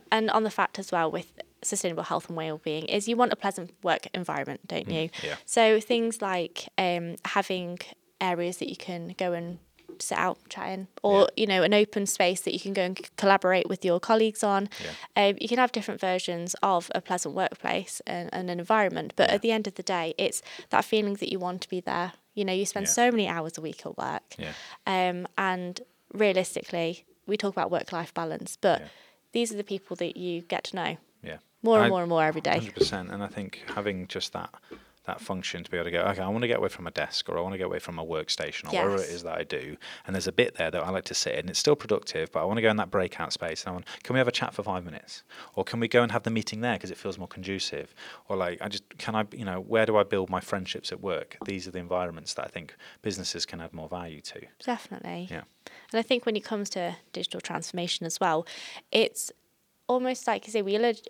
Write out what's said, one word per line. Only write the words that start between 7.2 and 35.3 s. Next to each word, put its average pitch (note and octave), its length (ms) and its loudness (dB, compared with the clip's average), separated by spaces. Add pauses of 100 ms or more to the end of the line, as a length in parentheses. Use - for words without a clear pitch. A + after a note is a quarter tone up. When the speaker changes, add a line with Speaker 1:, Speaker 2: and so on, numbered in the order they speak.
Speaker 1:
having F3+ 540 -2 (400)
areas F3 380 0
that - 120 -4
you F3+ 60 -8
can F3 420 -8
go F3+ 160 2
and E3+ 260 -6 (400)
sit - 180 -4
out F3+ 200 2 (120)
chatting, F#3+ 380 -8 (160)
or, G3+ 180 8
Speaker 2:
Yeah. F#3 60 12 (100)
Speaker 1:
you G#3+ 100 4
know, F#3 160 6
an F#3+ 100 6
open G#3 320 4
space F#3 360 4
that - 120 -2
you F3 60 -2
can G3 140 -4
go G3 80 2
and F#3 160 0
c-, F3+ 80 -10 (120)
collaborate F#3+ 520 6
with F#3+ 160 -4
your F3 140 4
colleagues A3 440 4
on. G3+ 260 2 (120)
Speaker 2:
Yeah. - 100 -6 (380)
Speaker 1:
Um, G3+ 120 2
you A3+ 80 -2
can A#3+ 80 2
have B3 160 6
different G#3+ 280 -4
versions F#3 640 0
of F3+ 320 4
a F#3+ 60 -2
pleasant F3 340 -2
workplace - 720 -2
and, F3 260 -6
and F3+ 160 -4
an F3 100 -4
environment, F3 580 2
but F#3+ 120 8
Speaker 2:
Yeah. G3 60 6
Speaker 1:
at G3+ 60 2
the A3+ 100 2
end G#3+ 160 0
of G3 80 -8
the F#3 80 -8
day, E3+ 340 0
it's - 240 0 (280)
that - 160 6
feeling G#3 300 2
that - 160 -4
you F#3+ 80 -2
want F3+ 220 -4
to - 80 -12
be F3+ 120 -2
there. F3 320 -2 (200)
You G#3 120 -2
know, F#3+ 80 0
you F#3+ 120 2
spend G3 220 -2
Speaker 2:
Yeah. - 60 4
Speaker 1:
so A#3+ 180 6
many G#3+ 160 4
hours D#3+ 300 -4
a D#3 40 -10
week - 240 -8
at - 120 -10
work. - 400 -6
Speaker 2:
Yeah. - 160 -6 (340)
Speaker 1:
Um, F3+ 400 2 (100)
and F#3 440 0 (520)
realistically, F3+ 720 0 (220)
we G#3 100 0
talk G3 160 -2
about F#3 160 0
work-life E3+ 440 -4
balance, D#3+ 460 -6
but F3+ 220 6
Speaker 2:
Yeah. - 60 -14 (460)
Speaker 1:
these A#3 180 0
are G#3 60 -8
the G3+ 60 -4
people F#3+ 340 -8
that E3+ 200 -4
you F3 240 -4
get - 240 -4
to - 100 -8
know E3 220 -2 (240)
Speaker 2:
Yeah. D#2 160 -10 (240)
Speaker 1:
more A3+ 160 8
and G#3 80 8
Speaker 2:
I G3 40 6
Speaker 1:
more F#3 120 2
and E3+ 80 -2
more E3 140 4
every D#3 180 2
day. - 180 2
Speaker 2:
Hundred G#2+ 160 -6
percent. F#2 360 0
And G2+ 120 -6
I G2 40 -2
think F#2+ 340 -10 (140)
having G2 320 -2
just - 260 -6
that, F2+ 160 -6 (560)
that F2+ 140 -6
function F2+ 460 -6